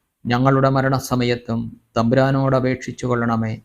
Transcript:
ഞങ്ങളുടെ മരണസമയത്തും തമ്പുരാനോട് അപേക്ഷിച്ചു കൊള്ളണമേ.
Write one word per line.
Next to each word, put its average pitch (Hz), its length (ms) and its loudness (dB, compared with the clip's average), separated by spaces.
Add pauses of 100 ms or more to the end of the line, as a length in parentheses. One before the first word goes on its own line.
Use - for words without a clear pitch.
(260)
ഞങ്ങളുടെ 135 420 2
മരണസമയത്തും 123 1120 -2 (160)
തമ്പുരാനോട് 131 600 2
അപേക്ഷിച്ചു 127 500 -4
കൊള്ളണമേ. 117 580 -2